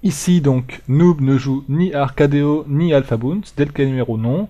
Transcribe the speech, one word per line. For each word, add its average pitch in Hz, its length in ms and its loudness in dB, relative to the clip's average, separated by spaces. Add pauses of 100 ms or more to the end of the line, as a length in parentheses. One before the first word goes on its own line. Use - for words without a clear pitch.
ici, 180 380 2
donc, 131 460 -2
Noob 156 340 4
ne 135 160 2
joue 135 320 -2
ni 170 240 0
Arcadeo, 143 760 0
ni 156 260 0
Alpha 135 220 0
Bounce, 143 400 -6
Del 143 160 -2
Calimero 131 440 -2
non, 127 340 -2